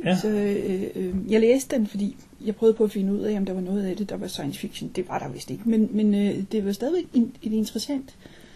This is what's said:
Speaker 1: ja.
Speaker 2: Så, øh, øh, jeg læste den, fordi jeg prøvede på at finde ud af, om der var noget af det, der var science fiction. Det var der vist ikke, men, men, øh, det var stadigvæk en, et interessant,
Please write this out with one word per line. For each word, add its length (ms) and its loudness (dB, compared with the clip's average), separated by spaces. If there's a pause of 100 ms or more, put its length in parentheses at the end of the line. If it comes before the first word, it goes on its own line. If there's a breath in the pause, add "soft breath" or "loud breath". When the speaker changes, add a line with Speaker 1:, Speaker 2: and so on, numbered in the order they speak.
Speaker 1:
ja. 120 4
Speaker 2:
Så, 120 -2
øh, 540 0 (120)
øh, 200 -4 (160)
jeg 100 6
læste 360 4
den, 100 2
fordi 300 -4 (300)
jeg 100 -2
prøvede 200 6
på 80 2
at 60 2
finde 220 0
ud 60 0
af, 180 -2
om 100 0
der 60 -4
var 80 -4
noget 240 -2
af 120 -2
det, 140 -4
der 60 -4
var 100 -6
science 320 -6
fiction. 380 -8
Det 120 -4
var 100 -4
der 100 -6
vist 220 -10
ikke, 180 -8
men, 240 4
men, 220 4
øh, 200 2 (180)
det 120 0
var 80 0
stadigvæk 320 -2 (100)
en, 180 4 (100)
et 100 -4
interessant, 640 -4 (400 loud breath)